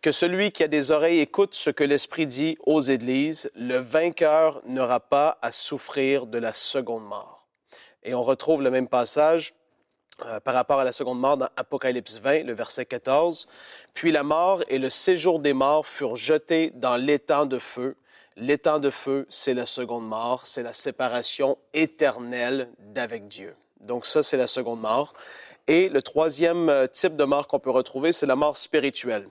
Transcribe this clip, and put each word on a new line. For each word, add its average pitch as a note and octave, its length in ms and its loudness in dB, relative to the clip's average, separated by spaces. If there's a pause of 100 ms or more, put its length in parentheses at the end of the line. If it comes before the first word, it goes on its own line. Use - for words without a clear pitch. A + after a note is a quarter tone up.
que D3+ 100 2
celui F3+ 400 0
qui - 100 0
a D#3 60 2
des D3 220 0
oreilles D#3+ 300 4
écoute G3 340 2
ce - 160 -2
que D3 140 0
l'Esprit C#3+ 420 0
dit C#3+ 400 -4
aux D3+ 160 4
églises, C3+ 720 -2
le B2 220 -2
vainqueur D#3 880 2
n'aura B2+ 340 0
pas D3 400 2
à A#2 100 -4
souffrir C3+ 760 -2
de A2+ 120 -6
la A2+ 140 -4
seconde A#2 540 -6
mort. - 400 -16 (580)
Et B2 100 -6
on B2 80 -2
retrouve C#3 400 0
le B2+ 80 2
même C3 180 0
passage, D3+ 680 2 (720)
euh, A2 160 -8
par B2+ 140 -4
rapport C3+ 260 2
à C3 40 2
la B2+ 80 0
seconde B2 280 -6
mort C#3 160 4
dans C3 200 -4
Apocalypse B2 640 -4
vingt, C#3 220 2
le B2 120 -6
verset A#2 320 -8
quatorze. « D3 640 0 (440)
Puis E3+ 200 0
la D3 100 2
mort E3+ 460 2
et C3 100 0
le C3 100 -2
séjour E3 520 2
des C#3+ 120 2
morts C#3 340 2
furent B2 300 -6
jetés D#3 580 0
dans B2+ 220 0
l'étang C#3+ 480 2
de C3 140 -4
feu. » B2 380 -8 (420)
L'étang D3 400 0
de C#3+ 100 0
feu, C#3 400 -4
c'est - 240 -4
la B2 140 -4
seconde A#2 420 -8
mort, A#2 380 -4
c'est - 160 -8
la A#2 100 -10
séparation C3 840 -2 (160)
éternelle B2 1040 0
d'avec G#2+ 500 -8
Dieu. - 280 -18 (240)
Donc A#2+ 260 -6
ça, D3+ 160 2
c'est C#3+ 160 0
la B2 80 2
seconde A#2+ 340 -4
mort. A#2 320 0 (540)
Et F3 240 6
le C#3 100 2
troisième, D#3+ 680 2
euh, C3+ 160 6
type D#3+ 300 -2
de D3 80 4
mort C#3+ 220 0
qu'on C#3+ 120 -2
peut C3 100 -4
retrouver, C3 440 0
c'est - 120 0
la C3+ 120 2
mort D3 200 0
spirituelle. B2 760 -2